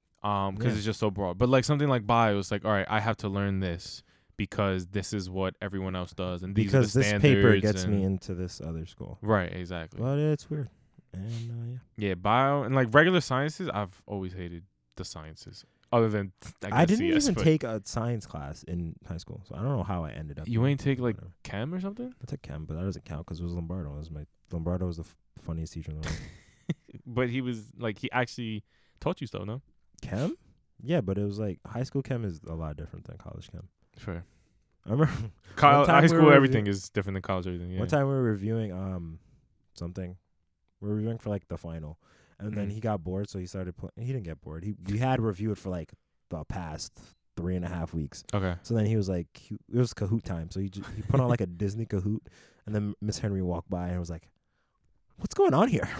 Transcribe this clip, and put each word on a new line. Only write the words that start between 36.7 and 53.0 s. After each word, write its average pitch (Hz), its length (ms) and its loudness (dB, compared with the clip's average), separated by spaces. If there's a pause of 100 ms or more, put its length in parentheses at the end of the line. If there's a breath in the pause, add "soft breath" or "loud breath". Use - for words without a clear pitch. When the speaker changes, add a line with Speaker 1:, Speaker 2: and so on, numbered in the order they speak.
Speaker 1:
is 98 180 -4
different 98 260 -2
than 92 60 -4
college, 92 240 -2
everything, 87 240 -6
yeah. 92 100 -4
Speaker 2:
One 113 80 0
time 143 180 4
we 139 80 0
were 131 80 2
reviewing, 110 500 0
um, 90 460 -6 (560)
something. 90 420 -8 (640)
We 104 80 -6
were 104 80 0
reviewing 113 220 -2
for, - 120 -8
like, 101 180 -2
the 85 100 -6
final. 80 400 -10 (400 soft breath)
And 104 160 -8
then 101 140 -4
Speaker 1:
Mm. 101 40 -4
Speaker 2:
he 110 80 -8
got 107 240 -2
bored, 95 260 -4
so 101 80 -8
he 90 80 -6
started 90 300 -8
pl-, - 200 -12
he 117 100 -8
didn't 127 180 -6
get 80 160 -10
bored. 80 240 -12
He, 104 100 -6 (120)
we 101 120 -2
had 127 220 2
reviewed 107 320 0
it 98 60 -4
for, 98 120 -8
like, 85 220 -6 (380)
the 80 140 -8
past 80 540 -8 (380)
three 90 200 -2
and 87 80 -2
a 78 40 -6
half 82 260 -4
weeks. 76 380 -6
Speaker 1:
Okay. 95 300 0
Speaker 2:
So 117 120 -2
then 107 120 4
he 110 100 4
was 98 120 2
like, 87 180 -2 (100)
he, - 180 -14 (180)
it 117 60 2
was 123 160 2
Kahoot 107 280 -2
time. 82 280 -6
So 95 100 -6
he 98 80 -4
ju-, 98 160 -10 (120)
he 107 60 -8
put - 180 2
on, 123 80 4
like, 120 120 2
a 98 60 2
Speaker 1:
<laughs> 87 180 -6
Speaker 2:
Disney 104 220 -2
Kahoot, 104 340 0 (460 soft breath)
and 107 80 -4
then 104 260 0